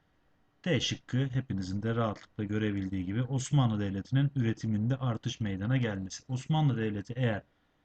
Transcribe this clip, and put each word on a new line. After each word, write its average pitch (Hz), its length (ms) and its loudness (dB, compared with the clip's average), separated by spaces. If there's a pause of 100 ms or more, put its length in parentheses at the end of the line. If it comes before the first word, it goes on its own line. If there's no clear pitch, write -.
(640)
D 151 140 2
şıkkı - 380 -2
hepinizin 101 680 -2
de 113 120 0
rahatlıkla 110 480 -2
görebildiği 98 600 0
gibi 107 180 -2
Osmanlı 127 560 2
Devleti'nin 101 560 0
üretiminde 113 600 2
artış 127 440 -4
meydana 104 380 0
gelmesi. 101 500 -4
Osmanlı 131 500 2
Devleti 107 380 -2
eğer 117 260 0 (440)